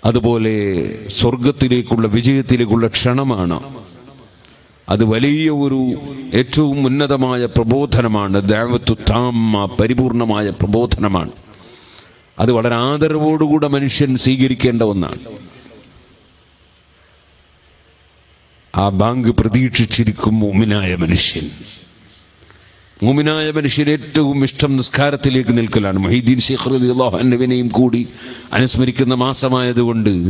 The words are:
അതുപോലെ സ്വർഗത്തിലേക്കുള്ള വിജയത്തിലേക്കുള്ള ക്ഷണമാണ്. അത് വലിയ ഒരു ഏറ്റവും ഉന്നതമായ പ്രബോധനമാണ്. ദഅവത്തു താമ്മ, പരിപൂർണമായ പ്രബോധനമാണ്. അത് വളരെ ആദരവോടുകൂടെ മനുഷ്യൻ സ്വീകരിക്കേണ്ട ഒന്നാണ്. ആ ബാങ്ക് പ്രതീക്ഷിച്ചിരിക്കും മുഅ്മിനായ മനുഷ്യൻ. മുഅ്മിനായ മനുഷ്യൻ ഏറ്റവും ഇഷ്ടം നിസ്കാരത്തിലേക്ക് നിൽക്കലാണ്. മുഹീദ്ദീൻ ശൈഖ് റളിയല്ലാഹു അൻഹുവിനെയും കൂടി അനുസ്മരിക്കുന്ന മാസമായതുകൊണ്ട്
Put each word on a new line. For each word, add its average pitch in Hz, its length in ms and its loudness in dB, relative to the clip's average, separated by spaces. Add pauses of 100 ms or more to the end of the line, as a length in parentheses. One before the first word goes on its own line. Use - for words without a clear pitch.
അതുപോലെ 113 460 0 (640)
സ്വർഗത്തിലേക്കുള്ള 123 840 0 (100)
വിജയത്തിലേക്കുള്ള 120 800 2
ക്ഷണമാണ്. 120 600 0 (1400)
അത് 104 100 4 (100)
വലിയ 147 320 0 (180)
ഒരു 135 160 0 (640)
ഏറ്റവും 143 360 0 (120)
ഉന്നതമായ 131 520 0 (140)
പ്രബോധനമാണ്. 117 800 0 (160)
ദഅവത്തു 117 420 0 (200)
താമ്മ, 117 400 2 (260)
പരിപൂർണമായ 113 680 0 (140)
പ്രബോധനമാണ്. 104 760 0 (1080)
അത് 113 140 2
വളരെ 117 200 0 (120)
ആദരവോടുകൂടെ 151 840 0
മനുഷ്യൻ 139 360 0 (120)
സ്വീകരിക്കേണ്ട 127 600 2 (100)
ഒന്നാണ്. 90 280 -4 (3500)
ആ - 20 2 (160)
ബാങ്ക് 117 380 2
പ്രതീക്ഷിച്ചിരിക്കും 110 1040 0
മുഅ്മിനായ 104 480 0 (120)
മനുഷ്യൻ. 82 420 0 (1600)
മുഅ്മിനായ 151 420 2 (120)
മനുഷ്യൻ 147 360 0
ഏറ്റവും 143 440 0 (100)
ഇഷ്ടം 139 320 0
നിസ്കാരത്തിലേക്ക് 135 800 0
നിൽക്കലാണ്. 104 460 0
മുഹീദ്ദീൻ 120 420 2
ശൈഖ് 131 260 -2
റളിയല്ലാഹു 123 500 2
അൻഹുവിനെയും 123 560 2
കൂടി 120 220 2 (580)
അനുസ്മരിക്കുന്ന 127 560 0 (100)
മാസമായതുകൊണ്ട് 123 880 0 (180)